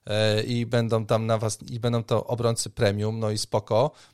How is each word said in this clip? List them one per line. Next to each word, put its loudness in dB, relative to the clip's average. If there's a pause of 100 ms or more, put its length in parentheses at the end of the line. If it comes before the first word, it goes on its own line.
e, 2
i -2
będą 0
tam 2
na 2
was, -2 (120)
i -8
będą 0
to 0
obrońcy -2
premium, 0
no -2
i -2
spoko, 0 (240)